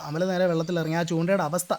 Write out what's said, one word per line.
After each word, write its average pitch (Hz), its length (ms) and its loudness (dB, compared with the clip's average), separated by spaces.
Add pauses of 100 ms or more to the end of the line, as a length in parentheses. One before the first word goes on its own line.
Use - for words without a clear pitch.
അമൽ 160 220 -2
നേരെ 185 180 2
വെള്ളത്തിൽ 170 340 0
ഇറങ്ങി. 156 160 -2
ആ 170 80 0
ചൂണ്ടയുടെ 170 400 2
അവസ്ഥ 175 360 -2